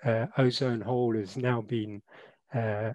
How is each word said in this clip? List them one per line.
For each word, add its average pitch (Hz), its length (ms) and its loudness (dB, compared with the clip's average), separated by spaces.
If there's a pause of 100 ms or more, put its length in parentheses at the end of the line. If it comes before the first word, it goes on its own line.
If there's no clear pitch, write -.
uh, 117 200 2 (120)
ozone 127 420 2
hole 120 380 0
has 98 180 -4
now 123 260 0
been, 107 400 -4 (540)
uh, 110 400 -2